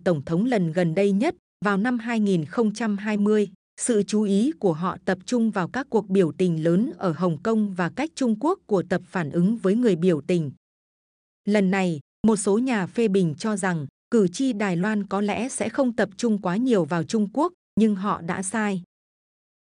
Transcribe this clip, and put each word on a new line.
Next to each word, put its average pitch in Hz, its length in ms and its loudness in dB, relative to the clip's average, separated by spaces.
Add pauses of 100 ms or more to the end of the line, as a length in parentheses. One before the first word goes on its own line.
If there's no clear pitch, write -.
tổng 160 200 0
thống 170 200 0
lần 196 280 0
gần 170 220 0
đây 202 180 2
nhất, 254 240 0 (280)
vào 202 120 2
năm 240 220 0
hai 226 220 -2
nghìn 196 240 2
không 214 300 -2
trăm 214 220 -4
hai 214 200 -4
mươi, 208 320 2 (320)
sự 214 220 2
chú 214 200 0
ý 214 360 2
của 185 140 2
họ 170 320 -4
tập 190 220 -2
trung 226 240 0
vào 185 180 -2
các 262 220 -6
cuộc 214 180 -2
biểu 185 240 2
tình 160 320 0
lớn 190 320 2
ở 180 160 -2
Hồng 160 300 -2
Kông 214 320 0
và 170 160 -2
cách 294 240 -6
Trung 233 260 0
Quốc 339 260 0
của 190 160 0
Tập 175 240 -2
phản 160 240 -6
ứng 180 260 2
với 196 180 0
người 226 220 2
biểu 165 240 2
tình. 160 320 -2 (920)
Lần 202 260 2
này, 185 300 0 (260)
một 220 100 4
số 202 220 2
nhà 240 280 0
phê 226 220 0
bình 185 300 2
cho 220 180 -4
rằng, 175 300 -2 (240)
cử 214 180 4
tri 262 240 -2
Đài 202 240 -2
Loan 202 300 -2
có 196 140 -2
lẽ 208 280 -2
sẽ - 200 -4
không 240 280 0
tập 208 200 0
trung 214 260 0
quá 180 140 -2
nhiều 226 280 2
vào 165 200 -2
Trung 214 280 0
Quốc, 330 200 0 (280)
nhưng 214 160 4
họ 190 240 -4
đã 170 220 -6
sai. 202 400 -4 (800)